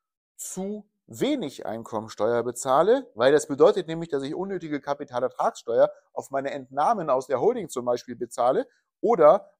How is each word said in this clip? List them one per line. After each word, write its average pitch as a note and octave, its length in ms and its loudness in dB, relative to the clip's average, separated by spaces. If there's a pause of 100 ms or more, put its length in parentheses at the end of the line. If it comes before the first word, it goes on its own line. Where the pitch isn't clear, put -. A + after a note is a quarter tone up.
(360)
zu G3+ 520 -10 (180)
wenig F3 600 -6
Einkommensteuer A2+ 760 -4
bezahle, D3+ 720 0
weil A#2+ 160 2
das D3 160 4
bedeutet D#3+ 420 4
nämlich, E3 200 -8
dass C#3 140 -4
ich C#3 120 -8
unnötige E3+ 460 -8
Kapitalertragssteuer C#3 1120 0 (220)
auf - 160 -10
meine C3+ 200 -4
Entnahmen C#3+ 600 -2
aus C3 160 0
der C3 160 -2
Holding G#3 260 0
zum B2 160 -8
Beispiel B2 320 -4
bezahle B2+ 500 0 (360)
oder A#3+ 580 6